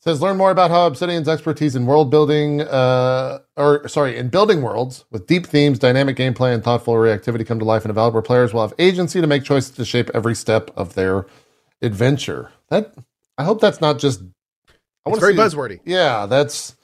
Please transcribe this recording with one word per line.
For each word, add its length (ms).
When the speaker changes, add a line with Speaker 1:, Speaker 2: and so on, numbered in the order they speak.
Speaker 1:
Says, 200
"Learn 160
more 140
about 200
how 160
Obsidian's 400
expertise 480
in 100
world 240
building, 520
uh, 760
or, 320
sorry, 280
in 120
building 320
worlds 500
with 160
deep 180
themes, 320
dynamic 380
gameplay, 380
and 100
thoughtful 300
reactivity 520
come 140
to 60
life 180
in 80
Avowed, 220
where 80
players 320
will 80
have 180
agency 400
to 80
make 160
choices 280
to 120
shape 300
every 220
step 420
of 180
their 300
adventure." 680
That, 240
I 60
hope 160
that's 220
not 180
just, 220
I 20
Speaker 2:
It's 40
Speaker 1:
wanna 140
Speaker 2:
very 140
Speaker 1:
see 60
Speaker 2:
buzzwordy. 440
Speaker 1:
Yeah, 440
that's 560